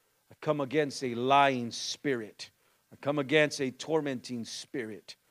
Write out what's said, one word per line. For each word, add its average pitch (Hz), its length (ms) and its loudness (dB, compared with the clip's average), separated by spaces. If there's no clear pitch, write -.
I - 100 -20
come 151 200 0
against 139 420 0
a 123 100 -2
lying 127 580 4
spirit. - 760 -6
I 117 40 -20
come 147 240 -2
against 147 420 2
a 131 80 -2
tormenting 127 760 -4
spirit. - 680 -10